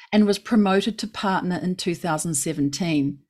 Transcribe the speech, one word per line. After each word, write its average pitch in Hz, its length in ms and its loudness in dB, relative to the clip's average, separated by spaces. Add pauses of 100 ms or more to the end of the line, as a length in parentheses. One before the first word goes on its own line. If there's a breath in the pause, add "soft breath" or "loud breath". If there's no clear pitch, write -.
(120)
and 214 140 6
was 202 120 2
promoted 202 600 2
to 214 80 -6
partner 180 560 -2
in 180 140 -2
two 175 180 -4
thousand 165 400 -2
seventeen. 143 960 -2